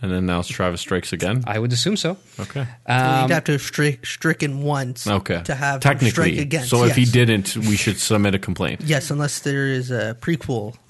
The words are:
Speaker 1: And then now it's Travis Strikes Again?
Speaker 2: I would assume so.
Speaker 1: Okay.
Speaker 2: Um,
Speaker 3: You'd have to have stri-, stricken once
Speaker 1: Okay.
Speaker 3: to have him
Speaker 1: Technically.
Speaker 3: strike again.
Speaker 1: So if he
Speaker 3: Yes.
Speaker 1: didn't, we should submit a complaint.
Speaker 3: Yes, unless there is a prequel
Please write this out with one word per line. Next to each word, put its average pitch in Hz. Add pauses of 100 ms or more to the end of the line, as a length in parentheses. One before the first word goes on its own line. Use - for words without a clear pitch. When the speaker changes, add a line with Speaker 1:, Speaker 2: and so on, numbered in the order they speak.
Speaker 1:
And 92
then 92
now 87
it's 87
Travis 90
Strikes -
Again? 92
Speaker 2:
I 107
would 120
assume 170
so. 180 (220)
Speaker 1:
Okay. 120 (200)
Speaker 2:
Um, 131
Speaker 3:
You'd 131
have 156
to 151
have 135
stri-, 147
stricken 147
once 139
Speaker 1:
Okay. 95
Speaker 3:
to 147
have 139
him 131
Speaker 1:
Technically. 127
Speaker 3:
strike 160
again. 147
Speaker 1:
So 120
if 120
he 123
Speaker 3:
Yes. 120
Speaker 1:
didn't, 113
we 107
should 101
submit 101
a 95
complaint. 87
Speaker 3:
Yes, 147
unless 147
there 139
is 131
a 113
prequel 117 (140)